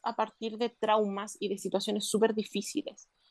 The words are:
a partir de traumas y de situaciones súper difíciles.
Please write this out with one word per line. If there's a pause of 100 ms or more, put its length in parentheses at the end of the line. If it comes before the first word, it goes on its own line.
a
partir
de
traumas
y
de
situaciones
súper
difíciles. (220)